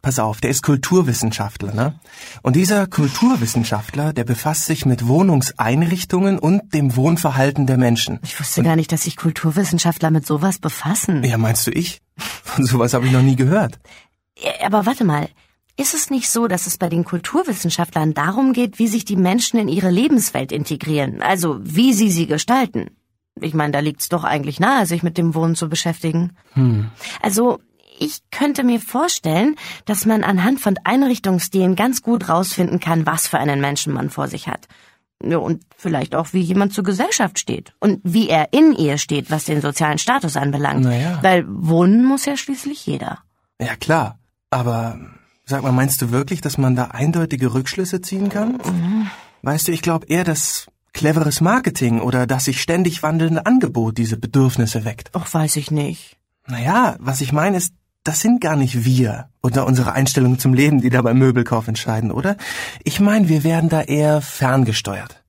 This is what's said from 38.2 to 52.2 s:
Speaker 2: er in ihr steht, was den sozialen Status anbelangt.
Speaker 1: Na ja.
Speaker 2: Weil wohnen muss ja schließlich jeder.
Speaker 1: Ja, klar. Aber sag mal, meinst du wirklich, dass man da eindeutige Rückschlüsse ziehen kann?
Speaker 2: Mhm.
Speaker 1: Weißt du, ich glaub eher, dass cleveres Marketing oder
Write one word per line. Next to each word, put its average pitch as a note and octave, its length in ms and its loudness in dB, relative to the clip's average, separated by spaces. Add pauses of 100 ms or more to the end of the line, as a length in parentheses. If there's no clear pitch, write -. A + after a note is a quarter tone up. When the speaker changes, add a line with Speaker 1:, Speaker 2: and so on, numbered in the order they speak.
Speaker 2:
er D#3 240 2
in D4+ 180 8
ihr D3 260 2
steht, - 320 -4
was D#3 140 -2
den D3+ 160 0
sozialen D3 380 0
Status A#3 400 -2
anbelangt. C#3+ 480 0
Speaker 1:
Na B2 100 2
ja. D#3 260 -2
Speaker 2:
Weil F3+ 240 4
wohnen F3+ 600 4
muss C4+ 180 0
ja C#4+ 140 -4
schließlich C#4+ 480 -8
jeder. - 340 -6 (400)
Speaker 1:
Ja, A#2 160 -6
klar. D#3 420 -2 (320)
Aber A#2 480 -2 (480)
sag C#3 180 -4
mal, C3 100 2
meinst C3 280 2
du A#2+ 100 -2
wirklich, C#3 280 -2
dass - 180 -4
man C3 200 2
da B2+ 80 -2
eindeutige D3 680 -2
Rückschlüsse F3+ 460 -4
ziehen G3 300 -4
kann? G#3+ 240 -2 (100)
Speaker 2:
Mhm. F#3 440 -2 (340)
Speaker 1:
Weißt D3+ 260 -2
du, F3 60 0
ich D#3+ 80 -4
glaub E3 280 -2
eher, F3 140 2
dass - 440 -4 (260)
cleveres D3+ 480 2
Marketing E3 580 2
oder B2 260 0